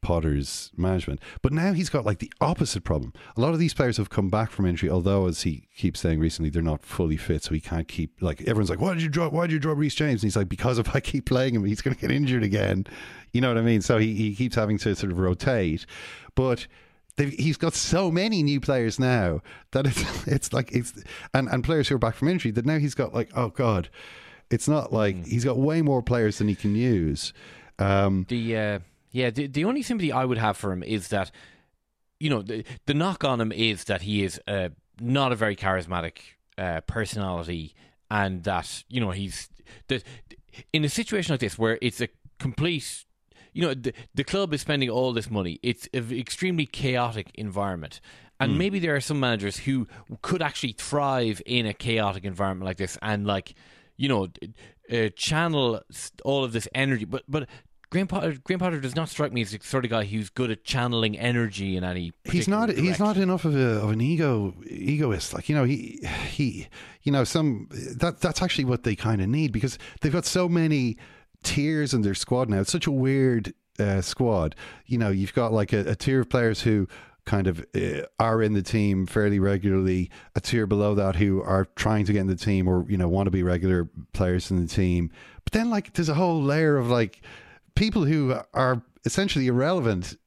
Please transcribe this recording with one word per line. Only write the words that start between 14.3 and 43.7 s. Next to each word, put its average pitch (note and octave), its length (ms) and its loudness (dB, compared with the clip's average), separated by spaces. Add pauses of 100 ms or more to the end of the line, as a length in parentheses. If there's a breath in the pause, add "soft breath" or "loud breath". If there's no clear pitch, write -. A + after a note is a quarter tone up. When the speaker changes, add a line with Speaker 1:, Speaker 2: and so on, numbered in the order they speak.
Speaker 1:
keeps A#2 200 -2
having G#2+ 240 2
to G2+ 160 2
sort F#2+ 180 -2
of F2 60 -2
rotate. F#2 680 2 (500 loud breath)
But B2+ 300 2 (500 soft breath)
they've, C#3+ 160 0
he's C#3+ 240 0
got E3 180 0
so F3+ 360 2
many F#3 340 2
new C#3+ 160 2
players B2 400 0
now A2+ 400 2 (320 loud breath)
that C3+ 140 2
it's, - 400 -2
<laughs> - 20 -
it's - 240 0
like, B2 200 -2
it's, B2 200 -2 (420 loud breath)
and, C3 140 2
and B2+ 160 0
players D3+ 240 2
who C#3 80 2
are - 20 2
back A2+ 160 0
from C3+ 140 0
injury, F3 240 0
that A#2 140 0
now D#3 120 2
he's D3 160 0
got, - 180 -2
like, A#2 220 -2
oh A#2+ 140 0
God, G#2+ 400 2 (640 loud breath)
it's - 180 0
not D3+ 240 2
like, G#2 240 2
Speaker 2:
Mm. F2 100 -8
Speaker 1:
he's A#2 180 0
got B2+ 140 2
way D#3 240 2
more C3+ 200 2
players A#2 360 2
than G2+ 80 2
he G#2 80 2
can G#2 220 0
use. F#2+ 560 2 (480 loud breath)
Um, G2 480 2
Speaker 2:
The, A2+ 280 -2
uh, G#2 220 -2 (340)
yeah, B2 180 0
the, C3+ 160 -4
the C#3 180 -2
only B3+ 160 0
sympathy G#3 320 -2
I B2+ 140 0
would B2 100 2
have A2 220 0
for G2+ 140 -2
him F2+ 100 -4
is G#2 260 -4
that, G2 220 -2 (920 loud breath)
you D#3 80 -2
know, A#2+ 140 0
the, G#2+ 220 -8 (200 loud breath)
the C#3+ 100 -2
knock E3+ 300 -2
on C3 160 2
him A2 100 0
is G#2+ 340 0
that F#2 180 -2
he G2+ 200 0
is, F#2+ 240 -2
uh, G2 220 -2 (320)
not B2+ 320 2
a - 20 2
very G#2 220 0
charismatic, F2+ 600 -2 (400)
uh, F2+ 240 -4
personality, F2 920 -6 (360 soft breath)
and F#2+ 340 0
that, F2+ 460 -4
you B2+ 100 -4
know, G#2 120 0
he's, F#2+ 360 -8 (400 loud breath)
that C3 140 -2 (680 loud breath)
in D#3 120 2
a D3 60 0
situation G3 420 -2
like C3 80 0
this G#2 180 -4
where A2+ 220 2
it's A#2+ 220 -2
a B2 60 -4 (300)
complete, D3 640 -4 (500 soft breath)
you D#3+ 80 -2
know, D#3+ 100 0